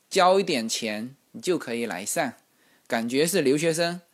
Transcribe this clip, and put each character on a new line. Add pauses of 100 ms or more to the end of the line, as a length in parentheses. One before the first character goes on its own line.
交
一
点
钱， (180)
你
就
可
以
来
上， (540)
感
觉
是
留
学
生， (140)